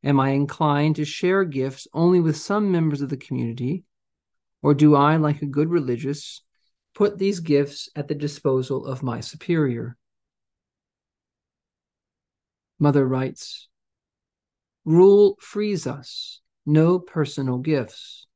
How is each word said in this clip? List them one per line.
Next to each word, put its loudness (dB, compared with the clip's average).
Am 2
I 0
inclined 0
to -4
share 0
gifts -6
only 4
with 0
some -2
members 0
of -6
the -6
community, -6
or 4
do 6
I, 4
like 0
a -6
good -2
religious, -6
put 0
these -2
gifts -2
at -10
the -4
disposal -4
of -10
my -6
superior? -4
Mother 2
writes, -8
"Rule 6
frees -6
us, -12
no 4
personal -4
gifts. -6